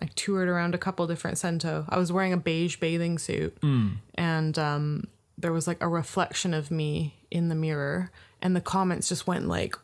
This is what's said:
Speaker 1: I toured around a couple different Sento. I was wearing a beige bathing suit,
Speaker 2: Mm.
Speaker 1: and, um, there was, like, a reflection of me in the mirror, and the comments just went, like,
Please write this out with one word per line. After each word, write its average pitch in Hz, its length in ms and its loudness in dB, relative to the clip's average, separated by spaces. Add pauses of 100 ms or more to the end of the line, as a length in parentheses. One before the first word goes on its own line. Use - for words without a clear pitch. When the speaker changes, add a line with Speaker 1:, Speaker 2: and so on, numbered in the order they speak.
Speaker 1:
I 165 120 -4
toured 190 340 0
around 175 260 0
a 175 40 -2
couple 180 280 -2
different 165 320 -2
Sento. 160 500 -2
I - 100 0
was 175 140 2
wearing 185 220 2
a - 20 2
beige 165 400 0
bathing 170 420 0
suit, - 440 -2
Speaker 2:
Mm. 117 340 2 (180)
Speaker 1:
and, 160 440 0
um, 147 460 0 (340)
there 170 140 0
was, 165 140 0
like, - 140 -2
a 170 80 0
reflection 170 640 0
of 151 180 0
me 151 460 0 (140)
in 170 180 2
the 165 60 2
mirror, 156 560 0 (320)
and 185 140 2
the 180 40 2
comments 185 480 0
just - 180 -2
went, 180 200 0
like, - 380 -2